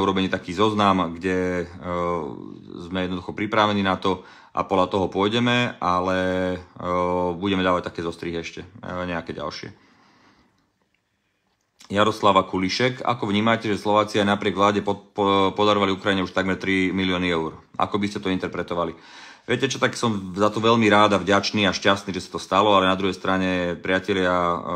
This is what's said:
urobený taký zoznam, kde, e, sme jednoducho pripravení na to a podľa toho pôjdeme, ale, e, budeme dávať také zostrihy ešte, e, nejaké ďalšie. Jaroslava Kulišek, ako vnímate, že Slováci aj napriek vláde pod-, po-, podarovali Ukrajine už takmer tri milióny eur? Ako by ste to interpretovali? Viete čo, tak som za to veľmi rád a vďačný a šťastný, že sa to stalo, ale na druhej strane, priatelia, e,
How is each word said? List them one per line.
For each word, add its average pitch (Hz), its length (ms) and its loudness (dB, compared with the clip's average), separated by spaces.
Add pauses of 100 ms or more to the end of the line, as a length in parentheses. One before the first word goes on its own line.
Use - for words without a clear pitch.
urobený 95 240 2
taký 90 240 -4
zoznam, 98 640 2
kde, 90 480 -2
e, - 20 -6 (1300)
sme 92 160 -2
jednoducho 90 240 -6
pripravení 104 560 2
na 92 80 2
to 92 320 -2 (240)
a - 160 -2
podľa 92 240 2
toho 95 160 0
pôjdeme, 120 720 0
ale, 90 380 0 (420)
e, 87 280 -12 (520)
budeme 95 240 0
dávať 90 240 0
také 87 160 -8
zostrihy 85 320 -8
ešte, 85 320 -10
e, - 0 - (160)
nejaké 90 480 -8
ďalšie. 73 400 -10 (2250)
Jaroslava 101 560 4
Kulišek, 120 560 -2
ako 117 320 -2
vnímate, 110 400 0
že 95 80 -2
Slováci 104 400 2
aj 101 80 4
napriek 101 320 0
vláde 101 240 4
pod-, 101 320 -4
po-, 98 400 2
podarovali 101 400 4
Ukrajine 95 320 0
už - 80 -14
takmer 95 240 0
tri 92 320 0
milióny 90 400 0
eur? 80 240 -2 (240)
Ako - 160 -2
by 101 160 -2
ste 104 80 -8
to 98 80 -6
interpretovali? 87 640 -4 (500)
Viete 123 240 -2
čo, 131 160 -6
tak 127 160 -2
som 101 400 -2
za 104 160 2
to 113 80 -2
veľmi 113 240 4
rád 104 320 6
a - 20 0
vďačný 101 460 0
a 87 80 2
šťastný, 98 400 0
že 90 100 -6
sa - 140 -10
to - 20 -6
stalo, 101 380 4
ale 92 80 4
na 92 80 4
druhej 92 240 -2
strane, 92 560 0
priatelia, 92 580 0
e, 87 260 2 (180)